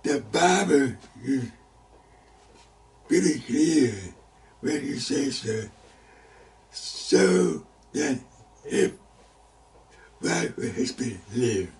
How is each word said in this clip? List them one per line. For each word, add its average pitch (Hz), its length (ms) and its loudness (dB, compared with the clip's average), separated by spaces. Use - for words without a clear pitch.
The 147 200 0
Bible 160 720 2
is 131 280 -4
pretty 185 320 2
clear 147 540 2
when - 160 -2
it 127 220 -6
says, 139 480 -2
uh, 110 200 -4
so - 920 2
that 139 280 -2
if - 280 0
wife - 360 -4
or 120 140 -6
husband 117 480 -6
live 107 460 -2